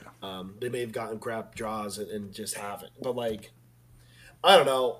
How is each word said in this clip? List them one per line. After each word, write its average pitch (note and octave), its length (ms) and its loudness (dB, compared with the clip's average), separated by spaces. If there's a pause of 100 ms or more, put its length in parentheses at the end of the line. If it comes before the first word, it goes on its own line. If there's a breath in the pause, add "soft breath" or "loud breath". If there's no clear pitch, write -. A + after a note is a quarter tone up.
(220)
Um, F#2+ 380 -10
they A#2+ 100 -6
may B2 120 -4
have A2+ 100 -6
gotten A2 280 -6
crap A2 360 -8
draws G#2+ 420 -6
and, G2+ 140 -8
and G2+ 220 -8
just G#2+ 220 -8
haven't. G2+ 360 -10 (100)
But, B2 140 -2
like, A2+ 360 -4 (920 soft breath)
I G3 120 10
don't D3 120 10
know. B2+ 320 2